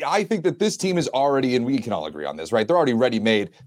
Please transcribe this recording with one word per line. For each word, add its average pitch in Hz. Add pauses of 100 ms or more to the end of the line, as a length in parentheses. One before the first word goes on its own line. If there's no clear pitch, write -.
I 190
think 185
that 175
this 208
team 185
is 135
already, 135
and 120
we 135
can 107
all 80
agree 76
on 73
this, 80
right? 110
They're 175
already 143
ready-made 113 (180)